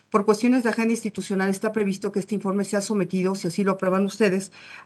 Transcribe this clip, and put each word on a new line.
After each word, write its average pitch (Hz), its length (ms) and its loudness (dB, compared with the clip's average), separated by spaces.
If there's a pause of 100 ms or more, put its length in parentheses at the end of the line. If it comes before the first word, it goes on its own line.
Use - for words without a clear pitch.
(100)
por 208 160 2
cuestiones 240 380 4
de 233 60 2
agenda 226 220 0
institucional 196 560 -2
está 196 220 0
previsto 202 400 -2
que 202 80 -2
este 190 160 -4
informe 196 300 -2
sea 202 160 -2
sometido, 190 560 0
si 196 100 -6
así 170 160 -2
lo 190 80 2
aprueban 190 340 2
ustedes, 196 460 0 (360)